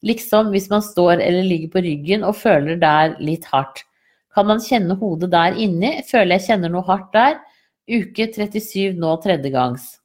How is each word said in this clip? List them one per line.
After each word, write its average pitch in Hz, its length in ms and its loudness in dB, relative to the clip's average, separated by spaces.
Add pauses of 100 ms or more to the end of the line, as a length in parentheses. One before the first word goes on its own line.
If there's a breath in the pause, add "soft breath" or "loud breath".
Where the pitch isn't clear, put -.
Liksom 220 480 0
hvis 196 220 -2
man 208 100 2
står 175 380 2
eller 180 260 2
ligger 165 280 -2
på 185 100 0
ryggen 170 420 -2
og 214 140 -2
føler 165 400 2
det 165 80 4
er 156 320 4
litt 160 320 -4
hardt. - 320 -4 (500)
Kan 202 140 2
man 214 160 2
kjenne 196 340 0
hodet 180 320 -4
der 175 300 2
inni? 208 380 -2 (100)
Føler 190 300 2
jeg 185 100 -6
kjenner 180 240 0
noe 185 160 -4
hardt 190 240 -2
der. 262 240 4 (480 soft breath)
Uke 220 480 -4
trettisju 208 640 -4
nå 165 240 0
tredje 151 320 0
gangs. 127 520 -2